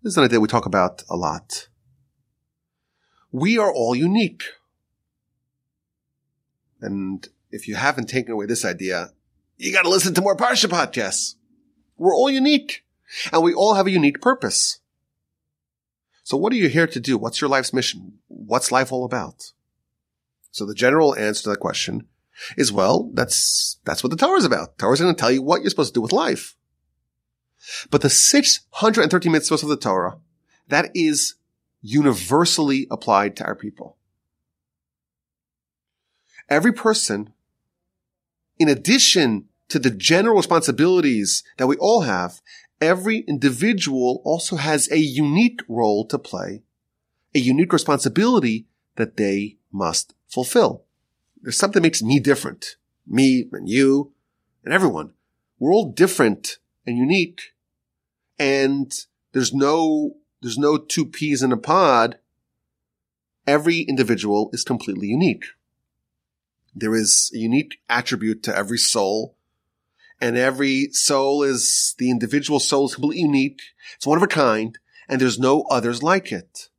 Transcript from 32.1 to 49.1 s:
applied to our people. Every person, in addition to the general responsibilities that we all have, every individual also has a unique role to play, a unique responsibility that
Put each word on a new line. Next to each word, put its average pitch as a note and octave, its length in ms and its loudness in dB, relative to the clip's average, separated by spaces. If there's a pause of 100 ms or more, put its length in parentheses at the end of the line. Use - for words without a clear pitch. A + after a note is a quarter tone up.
applied G#2 460 0
to - 80 -8
our G#2 100 -6
people. - 420 -16 (2500)
Every E3 220 4
person, A2 600 -2 (1300)
in D#3 100 4
addition C3+ 760 2 (240)
to D#3 100 0
the B2+ 100 2
general F#3 480 2
responsibilities D3+ 1080 2 (140)
that C3 100 0
we C#3+ 100 2
all G#3+ 240 2
have, F#2 400 -4 (380)
every F#3 420 0
individual C3+ 1000 0
also E3 320 -4
has D3+ 360 0
a D#3 80 2
unique D#3 680 0
role A2 380 0
to - 140 -4
play, F#2+ 420 -12 (720)
a D3+ 60 2
unique C#3 340 2
responsibility D3+ 960 0 (280)
that A2 220 -4